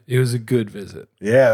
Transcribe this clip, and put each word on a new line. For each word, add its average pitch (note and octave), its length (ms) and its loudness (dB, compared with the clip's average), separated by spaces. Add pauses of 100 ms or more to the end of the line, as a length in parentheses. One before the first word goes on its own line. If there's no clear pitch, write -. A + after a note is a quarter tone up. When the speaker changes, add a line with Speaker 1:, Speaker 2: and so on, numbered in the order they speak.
Speaker 1:
it B2+ 140 -2
was B2 160 0
a B2 40 -4
good A2+ 300 -2
visit. F#2 400 -16 (100)
Speaker 2:
Yeah, A#2+ 340 4